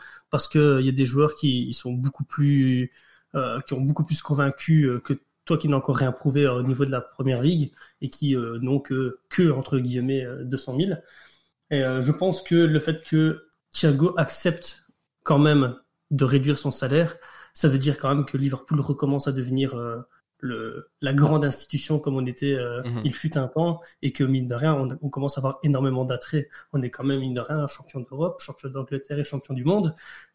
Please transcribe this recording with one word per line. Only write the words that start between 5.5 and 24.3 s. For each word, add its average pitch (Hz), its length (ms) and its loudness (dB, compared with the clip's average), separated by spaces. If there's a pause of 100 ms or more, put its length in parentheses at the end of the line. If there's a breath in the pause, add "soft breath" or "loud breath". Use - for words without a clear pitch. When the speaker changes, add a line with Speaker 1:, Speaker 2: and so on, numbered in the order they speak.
Speaker 1:
qui 151 100 -2
n'as 143 80 2
encore 131 200 0
rien 127 160 2
prouvé, 143 320 2
euh, 123 160 2
au - 20 -2
niveau 131 220 2
de 135 80 -2
la 123 80 -2
première 127 420 -2
ligue 156 300 2 (280 soft breath)
et 131 100 -6
qui, 139 260 0
euh, 117 260 -4
n'ont 135 160 2
que, 131 400 -4 (100)
que, 175 220 4
entre 135 280 0
guillemets, 127 460 -2
euh, 127 200 -10
deux 127 120 -4
cent 127 160 -8
mille. » 165 300 0 (720 soft breath)
Et, 139 100 2
euh, 131 180 0
je 127 120 2
pense 185 300 0
que - 120 0
le 160 240 6
fait 160 240 -2
que 156 460 0 (240)
Thiago 156 440 2
accepte - 680 -4 (400)
quand 143 160 4
même 147 340 4 (360)
de 139 140 2
réduire 139 340 2
son 143 120 -4
salaire, 147 460 0 (380 loud breath)
ça - 120 2
veut 139 120 6
dire 135 200 0
quand 135 100 -2
même 143 160 2
que - 120 -6
Liverpool 139 420 -2
recommence 139 480 0
à 143 60 -2
devenir, 131 420 -2
euh, 120 220 -8 (420)
le, 113 520 -10 (100)
la 135 120 -2
grande 147 320 6
institution 147 540 -2
comme 139 160 -2
on 131 120 -2
était, 139 260 -4
euh, 123 320 -4
Speaker 2:
Mhm. 120 200 -6
Speaker 1:
il 127 100 0
fut - 220 -4
un 131 120 0
temps, 160 320 0 (220 soft breath)
et 135 100 -2
que - 100 -2
mine 131 240 2